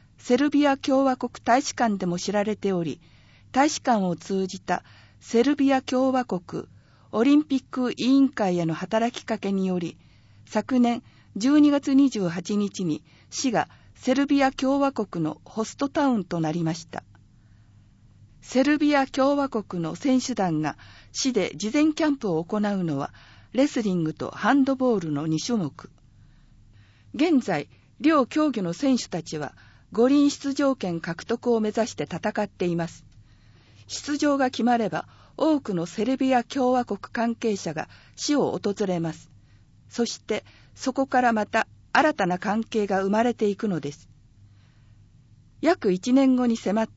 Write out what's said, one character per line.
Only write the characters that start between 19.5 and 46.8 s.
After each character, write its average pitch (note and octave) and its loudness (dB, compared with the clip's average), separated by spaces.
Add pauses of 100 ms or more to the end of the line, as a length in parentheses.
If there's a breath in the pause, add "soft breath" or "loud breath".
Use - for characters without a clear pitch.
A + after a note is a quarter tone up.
の D#3+ -6
選 C4 0
手 A#3+ -4
団 E3+ 0
が D3 -4 (360 loud breath)
市 C4 -2
で F#3+ -2
事 G3+ -6
前 D4+ 2
キ D#4+ -2
ャ D#4 2
ン C#4+ 0
プ A3 -4
を E3 0
行 G#3+ -4
う - -2
の F#3 -2
は、 C#3 -8 (400 soft breath)
レ C4 2
ス B3+ -2
リ G3 0
ン E3+ 0
グ D#3 -4
と - -8
ハ A3 0
ン C#4 4
ド C4+ 0
ボ B3+ 0
ー F#3+ -2
ル D#3+ -4
の C#3+ -2
二 D#3+ -2
種 A#3+ -2
目。 - -8 (1200 soft breath)
現 C#4+ 2
在、 D#3 -2 (320 soft breath)
両 C#4+ 4
競 D4+ 0
技 A3 -4
の E3+ -4
選 C4+ 0
手 - -6
た E3 -8
ち D#3+ -10
は D3 -10 (380 soft breath)
五 A#3 4
輪 C#4+ 4
出 C#4 -6
場 C#4 0
権 F3 -4
獲 E3 -8
得 A#3+ -2
を A3+ 2
目 G#3+ -2
指 A3 -2
し - -14
て G#3 -6
戦 G#3 -6
っ G3+ -4
て - -6
い E3+ -2
ま E3 -4
す。 - -20 (800 soft breath)
出 - -6
場 C#4+ 2
が B3+ 2
決 A3+ -2
ま A#3+ 4
れ A3 -2
ば、 - -6 (300 soft breath)
多 D4+ 2
く G#3+ -6
の E3+ -2
セ G#3 -6
ル C4 0
ビ C4 2
ア A#3+ 2
共 B3+ 0
和 B3 0
国 G3+ -6
関 A#3 -4
係 A3 -2
者 E3+ -6
が D3+ -8 (280 soft breath)
市 D4 -2
を E3+ 2
訪 G3+ -2
れ F3+ -2
ま D#3+ -4
す。 - -20 (580 soft breath)
そ - -4
し - -6
て、 - -6 (300 soft breath)
そ - -6
こ C4+ 0
か B3 2
ら A#3+ 4
ま G#3+ 0
た - -2 (240)
新 D4 4
た F#3+ 0
な F3+ 0
関 G#3+ -2
係 G#3 -2
が G3 0
生 G3 0
ま G#3+ 4
れ A#3+ 0
て G#3+ 0
い G3 -2
く G#3+ -4
の E3+ -2
で C#3+ -8
す。 - -20 (1500 soft breath)
約 C#4+ 2
一 F#3 -2
年 C4 6
後 B3 0
に A3+ 0
迫 A3 -2